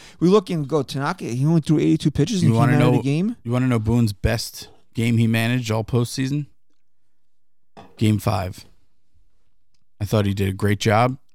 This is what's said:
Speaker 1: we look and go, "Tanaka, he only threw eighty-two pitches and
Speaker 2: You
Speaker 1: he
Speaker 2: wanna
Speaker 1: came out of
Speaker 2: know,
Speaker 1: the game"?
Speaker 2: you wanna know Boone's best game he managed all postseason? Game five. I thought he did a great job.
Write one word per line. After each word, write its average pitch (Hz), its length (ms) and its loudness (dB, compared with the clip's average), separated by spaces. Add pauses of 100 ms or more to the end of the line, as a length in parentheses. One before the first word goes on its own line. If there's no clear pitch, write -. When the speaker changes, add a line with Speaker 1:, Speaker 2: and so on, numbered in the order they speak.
(200)
Speaker 1:
we 160 80 2
look 190 200 4
and 160 180 -4
go, 143 160 -2
"Tanaka, 147 440 -6
he 123 180 -2
only 165 160 2
threw 151 180 2
eighty-two 160 340 2
pitches 180 280 0
and 170 80 4
Speaker 2:
You 113 60 4
Speaker 1:
he 113 40 2
Speaker 2:
wanna 117 140 4
Speaker 1:
came 151 80 4
out 123 60 4
of 123 80 4
Speaker 2:
know, - 20 4
Speaker 1:
the - 80 0
game"? 165 380 -2
Speaker 2:
you 117 100 -6
wanna 127 140 0
know 123 120 2
Boone's 113 360 0
best - 540 -6 (260)
game 117 220 0
he 113 100 4
managed 113 440 0
all 110 120 -2
postseason? 131 600 -4 (1500)
Game 107 220 2
five. 95 480 -6 (1300)
I - 60 -6
thought 104 220 0
he 98 80 0
did 98 160 -2
a - 20 -4
great 101 280 -2
job. 113 360 2 (180)